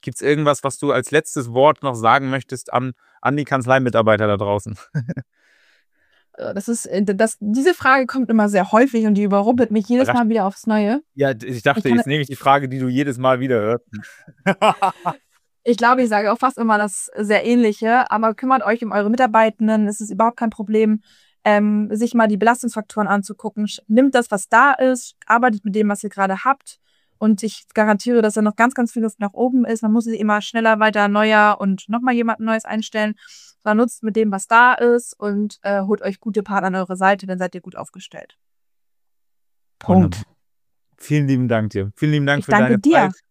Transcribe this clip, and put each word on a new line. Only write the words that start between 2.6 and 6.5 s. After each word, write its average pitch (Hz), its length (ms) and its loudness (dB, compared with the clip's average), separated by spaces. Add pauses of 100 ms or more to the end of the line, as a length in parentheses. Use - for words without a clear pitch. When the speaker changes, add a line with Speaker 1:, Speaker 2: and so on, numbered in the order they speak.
Speaker 1:
an, 127 200 -2 (300)
an 135 160 -2
die 147 80 -4
Kanzleimitarbeiter 117 800 2
da 104 100 0
draußen? 101 400 -4 (160)
<laughs> 123 320 -8 (1120)
Speaker 2:
Äh, - 160 -10